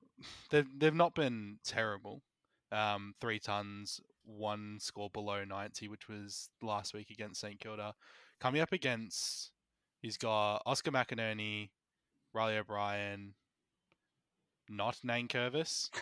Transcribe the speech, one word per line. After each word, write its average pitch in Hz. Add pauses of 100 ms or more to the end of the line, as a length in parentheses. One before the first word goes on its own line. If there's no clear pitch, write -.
(500)
they've, 147 (120)
they've 156
not 170
been 110
terrible. 104 (480)
Um, 104
three 113
tons, 101 (240)
one 104
score 104
below 101
ninety, 101
which 107
was 104 (100)
last 104
week 104
against 104
Saint 104
Kilda. 107 (460)
Coming 139
up 160
against 117 (500)
he's 113
got 107
Oscar 135
McInerney, 107 (640)
Riley 110
O'Brien, 101 (1400)
not 107
Nankervis, 123 (120)